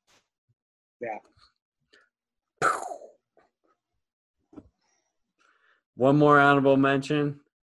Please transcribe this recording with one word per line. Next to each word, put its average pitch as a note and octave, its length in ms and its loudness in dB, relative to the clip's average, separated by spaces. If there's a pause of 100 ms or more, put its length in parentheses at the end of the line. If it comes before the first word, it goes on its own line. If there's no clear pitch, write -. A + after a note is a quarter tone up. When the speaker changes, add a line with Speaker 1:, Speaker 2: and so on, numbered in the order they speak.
(1000)
Speaker 1:
Yeah. A2 180 -14 (4000)
Speaker 2:
One C3+ 240 0
more D3 220 4
honorable C#3 360 2
mention, C#3+ 640 -4 (240)